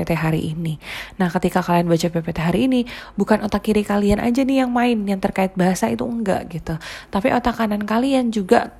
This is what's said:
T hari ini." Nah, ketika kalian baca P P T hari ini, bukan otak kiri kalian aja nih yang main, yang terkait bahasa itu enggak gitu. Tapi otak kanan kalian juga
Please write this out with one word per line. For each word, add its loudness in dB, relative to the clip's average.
T 0
hari -2
ini." -4
Nah, 2
ketika 0
kalian 2
baca 4
P -4
P -8
T -6
hari 2
ini, 2
bukan 2
otak -2
kiri 2
kalian 2
aja 2
nih 2
yang 0
main, 2
yang -2
terkait 0
bahasa 2
itu -2
enggak -2
gitu. -6
Tapi 0
otak 0
kanan -2
kalian 0
juga 2